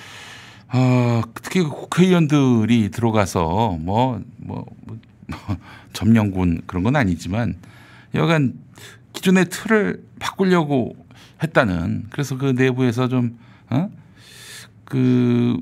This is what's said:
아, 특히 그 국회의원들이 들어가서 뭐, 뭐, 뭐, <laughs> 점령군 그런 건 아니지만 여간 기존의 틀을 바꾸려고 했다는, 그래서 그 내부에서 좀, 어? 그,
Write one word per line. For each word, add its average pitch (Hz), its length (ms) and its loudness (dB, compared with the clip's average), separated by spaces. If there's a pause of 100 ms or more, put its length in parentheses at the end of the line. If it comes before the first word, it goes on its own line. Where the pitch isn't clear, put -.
(680)
아, 123 540 2 (200)
특히 185 220 -2
그 151 40 -2
국회의원들이 131 1200 2
들어가서 104 880 0
뭐, 107 400 -2 (160)
뭐, 104 280 -12 (220)
뭐, 113 120 -14 (280)
<laughs> - 300 -8 (360)
점령군 95 760 2
그런 90 160 -4
건 123 100 0
아니지만 98 640 -2 (580)
여간 156 400 0 (600)
기존의 185 320 2
틀을 208 580 -2 (160)
바꾸려고 156 720 0 (480)
했다는, 104 680 0
그래서 135 280 -8
그 135 180 0
내부에서 127 520 2
좀, 123 280 -2 (340)
어? 190 200 -2 (920)
그, 123 760 2